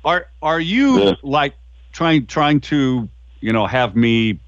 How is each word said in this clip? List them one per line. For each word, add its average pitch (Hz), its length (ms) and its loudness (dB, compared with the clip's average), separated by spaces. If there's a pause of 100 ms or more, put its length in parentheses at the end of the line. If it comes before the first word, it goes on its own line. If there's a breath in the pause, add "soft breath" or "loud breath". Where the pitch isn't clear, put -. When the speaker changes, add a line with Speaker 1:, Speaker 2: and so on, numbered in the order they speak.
Speaker 1:
Are, - 240 0 (140)
are 156 180 0
you, 247 440 2
Speaker 2:
Yeah. 185 180 2
Speaker 1:
like, 143 340 -2 (360)
trying, 156 360 0
trying 147 340 0
to, 127 480 -2 (320)
you 113 100 -2
know, 110 160 0
have 117 300 -2
me 113 500 0